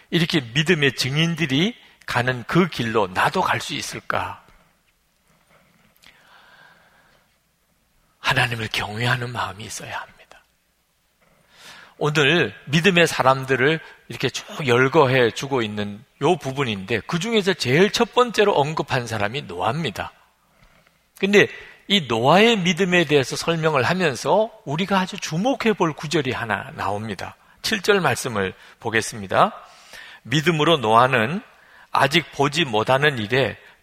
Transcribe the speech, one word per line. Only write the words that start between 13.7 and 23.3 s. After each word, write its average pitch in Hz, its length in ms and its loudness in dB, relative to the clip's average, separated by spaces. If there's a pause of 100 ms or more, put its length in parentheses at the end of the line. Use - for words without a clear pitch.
이렇게 - 220 -4
쭉 - 360 -10
열거해 127 640 4
주고 135 280 -4
있는 104 420 -6 (200)
요 170 140 2
부분인데, 117 640 -4
그 - 180 -6
중에서 202 340 0
제일 165 400 2
첫 - 220 0
번째로 220 440 2
언급한 143 480 -2
사람이 110 360 -4
노아입니다. 98 680 -4 (1080)
근데 196 280 4 (420)
이 196 200 0
노아의 165 480 4
믿음에 175 480 2
대해서 143 320 0